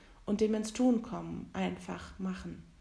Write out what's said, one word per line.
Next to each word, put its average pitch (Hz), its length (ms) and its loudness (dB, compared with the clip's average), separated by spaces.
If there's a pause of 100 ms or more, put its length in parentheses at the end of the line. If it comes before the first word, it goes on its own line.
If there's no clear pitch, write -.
(240)
und 208 160 2
dem 214 140 6
ins 214 180 -2
Tun 247 300 6
kommen, 170 500 -8
einfach 185 680 -4
machen. 185 440 -6 (180)